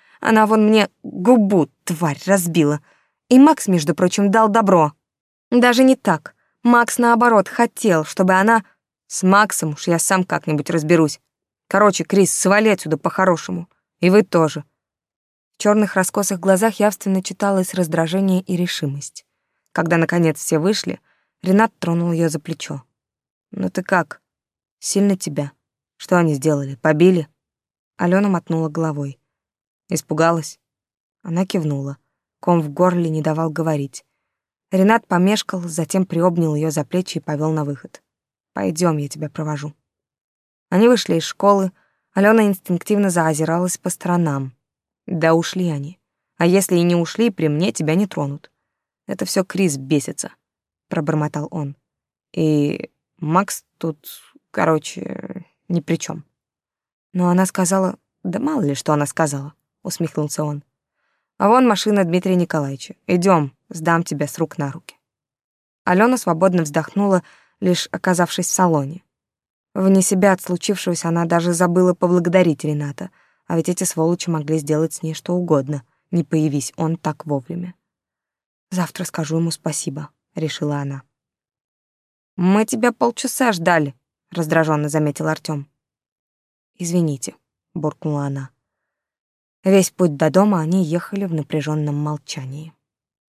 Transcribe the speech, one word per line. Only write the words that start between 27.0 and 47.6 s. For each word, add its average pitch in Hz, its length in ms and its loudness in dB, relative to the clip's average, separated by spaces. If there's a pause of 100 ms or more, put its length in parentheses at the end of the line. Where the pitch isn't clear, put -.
Алена 190 320 0
мотнула 165 400 -2
головой. 147 520 -6 (680)
«Испугалась?» 165 720 -2 (640)
Она 180 240 -2
кивнула. 143 520 -4 (420)
Ком 175 200 2
в 151 100 -4
горле 175 380 2
не 156 140 -4
давал 156 280 -2
говорить. 151 540 -4 (680)
Ренат 196 340 4
помешкал, 185 540 0
затем 175 460 -4
приобнял 165 500 0
ее 156 140 -2
за 147 140 -4
плечи 180 340 -4
и - 20 -6
повел 156 320 -4
на 151 120 -2
выход. - 380 -10 (520)
«Пойдем, 175 420 -2
я 143 120 -6
тебя 151 220 -10
провожу». 147 440 -8 (960)
Они 202 180 4
вышли 196 280 2
из 160 60 -2
школы. 196 480 0 (440)
Алена 214 320 4
инстинктивно 196 640 0
заозиралась 165 680 0
по 185 120 -6
сторонам. 151 680 -2 (500)
«Да 165 280 2
ушли 175 340 -2
они. 147 320 -8 (380)
А 170 80 2
если 185 300 2
и 170 60 4
не 175 140 2
ушли, 214 340 0
при 165 180 -2
мне 165 240 -2